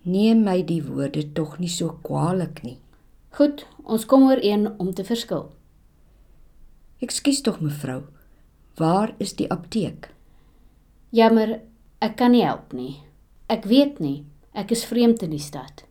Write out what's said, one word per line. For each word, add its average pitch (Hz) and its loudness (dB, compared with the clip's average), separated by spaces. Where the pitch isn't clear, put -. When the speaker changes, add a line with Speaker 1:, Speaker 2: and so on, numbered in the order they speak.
Speaker 1:
"Neem 214 4
my 185 2
die 165 -2
woorde 139 -6
tog 151 -6
nie 175 -6
so 170 -6
kwaadlik 160 -4
nie." - -14
Speaker 2:
Goed, 285 0
ons 226 -4
kom 269 6
ooreen 208 2
om 185 -4
te 190 -8
verskil. 233 -6
Speaker 1:
"Ekskuus 269 -2
tog, 208 -2
mevrou, 143 -6
waar 185 0
is - -8
die - -4
apteek?" - -6
Speaker 2:
Jammer, 226 4
ek 220 -4
kan 247 4
nie 233 6
help - -4
nie. 131 -10
Ek 226 -4
weet 277 4
nie, 147 -4
ek 202 -8
is 233 -2
vreemd 233 2
in 165 -6
die 151 -6
stad. - -14